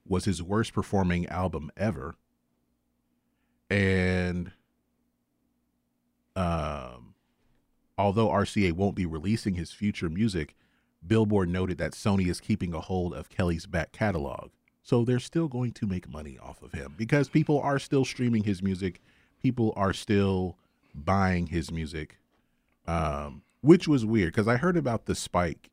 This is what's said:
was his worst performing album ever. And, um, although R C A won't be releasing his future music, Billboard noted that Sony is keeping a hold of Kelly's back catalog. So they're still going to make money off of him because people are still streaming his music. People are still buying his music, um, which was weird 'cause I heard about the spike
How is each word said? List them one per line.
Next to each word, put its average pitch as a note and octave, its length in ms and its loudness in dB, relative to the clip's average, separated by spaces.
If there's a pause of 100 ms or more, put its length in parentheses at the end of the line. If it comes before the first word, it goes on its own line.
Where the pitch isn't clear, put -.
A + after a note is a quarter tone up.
was F2+ 200 -2
his F2 180 0
worst G#2 300 -2
performing F2+ 540 0
album E2 480 -4
ever. C#2+ 400 -6 (1500)
And, F#2 840 2 (1800)
um, D2 800 -4 (800)
although G2+ 320 4
R G2 160 2
C G2 220 2
A E2 60 2
won't F#2+ 220 0
be F#2 100 0
releasing F2 500 -2
his E2 160 -6
future G2+ 380 -2
music, F2+ 460 -2 (500)
Billboard G#2 440 4
noted F#2 300 0
that D#2 140 -4
Sony G2 340 2
is F2 120 0
keeping F#2+ 340 -2
a D#2+ 80 -6
hold F2+ 320 -2
of D#2 160 -12
Kelly's F2 360 0
back E2 260 -4
catalog. E2 580 -4 (340)
So A#2+ 200 2
they're B2 160 2
still E3 280 -2
going B2 260 -4
to A2 140 -6
make F2+ 220 -4
money C#2+ 320 -12
off C2 200 -18
of C2 100 -20
him C#2+ 260 -10
because C3 300 2
people D3+ 320 2
are C#3 200 0
still C3+ 260 0
streaming A#2 380 0
his G2 200 -2
music. F#2+ 380 -2 (400)
People A#2+ 340 2
are G2 180 2
still F#2+ 640 0 (380)
buying F2+ 520 2
his D#2+ 240 -4
music, D#2 480 -8 (680)
um, D2 540 -4 (200)
which E3+ 260 8
was C3+ 180 2
weird G#2 280 2
'cause G#2+ 140 0
I A#2+ 100 4
heard F3 200 0
about B2 280 -2
the F#2+ 100 -2
spike - 580 -4